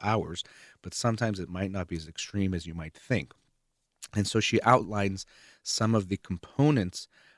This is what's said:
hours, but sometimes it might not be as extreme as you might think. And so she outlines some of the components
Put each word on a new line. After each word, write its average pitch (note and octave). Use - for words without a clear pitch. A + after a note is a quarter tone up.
hours, G2
but -
sometimes A2+
it F2
might F#2
not F#2+
be F2
as D#2
extreme F#2+
as E2+
you E2
might D#2+
think. F2
And G#2
so A2
she A2
outlines G#2
some A2+
of G2+
the F#2+
components A2+